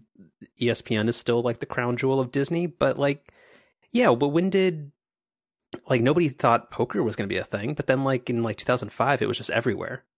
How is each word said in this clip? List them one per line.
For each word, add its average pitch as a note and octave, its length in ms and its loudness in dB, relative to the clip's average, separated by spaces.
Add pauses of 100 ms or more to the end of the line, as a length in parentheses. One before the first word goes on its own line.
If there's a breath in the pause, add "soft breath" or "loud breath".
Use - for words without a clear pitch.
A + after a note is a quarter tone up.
(600)
E A#2+ 80 2
S A2 120 0
P - 140 -2
N A2 140 2
is A#2+ 80 0
still, A#2+ 240 0
like, A#2 180 -2
the C3+ 60 -10
crown B2 320 -2
jewel C3+ 220 0
of B2+ 120 -2
Disney. E3 360 -2
But, C#3 300 0
like, C#3+ 360 -2 (580 soft breath)
yeah, A#3 240 4
but C#3 140 2
when F3 200 2
did, F3 420 0 (1000)
like, B2 120 2
nobody D#3 280 4
thought A#2+ 420 2
poker - 320 -2
was A2 120 -2
gonna G2 120 -4
be F#2+ 100 -4
a F#2 60 -4
thing, A2 300 -6
but - 140 -8
then, C3+ 160 2
like, C3+ 260 -2
in, A#2 140 0
like, A2 140 -4
two - 80 -8
thousand B2 280 -2
five, C3 280 0
it - 60 0
was - 100 -4
just - 120 -6
everywhere, A2+ 560 -4 (120)